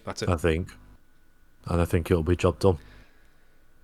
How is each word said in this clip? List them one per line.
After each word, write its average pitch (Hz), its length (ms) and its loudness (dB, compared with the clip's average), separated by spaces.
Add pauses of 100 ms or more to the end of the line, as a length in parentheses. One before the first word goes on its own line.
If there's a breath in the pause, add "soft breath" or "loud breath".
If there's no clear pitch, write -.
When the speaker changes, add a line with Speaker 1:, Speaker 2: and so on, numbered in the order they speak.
Speaker 1:
that's - 160 -10
it. 98 80 -2
Speaker 2:
I 87 60 2
think. 82 360 -2 (960)
And 85 160 0
I 85 40 2
think 85 260 -2
it'll 85 120 2
be 85 120 0
job 87 240 0
done. 95 180 4 (1080 soft breath)